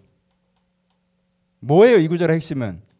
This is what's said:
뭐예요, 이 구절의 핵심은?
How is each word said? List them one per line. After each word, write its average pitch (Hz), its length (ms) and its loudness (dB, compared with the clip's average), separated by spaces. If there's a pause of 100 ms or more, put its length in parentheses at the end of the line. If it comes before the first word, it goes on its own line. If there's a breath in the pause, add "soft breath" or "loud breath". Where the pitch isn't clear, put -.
(1600)
뭐예요, 196 380 4
이 160 100 0
구절의 165 280 -2
핵심은? 120 460 -10 (180)